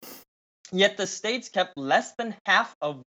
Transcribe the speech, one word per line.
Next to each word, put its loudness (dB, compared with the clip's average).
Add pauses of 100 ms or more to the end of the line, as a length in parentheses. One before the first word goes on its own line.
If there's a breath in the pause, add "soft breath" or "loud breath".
(720)
"Yet 4
the -2
states -6
kept -2
less 0
than -6
half 2
of -4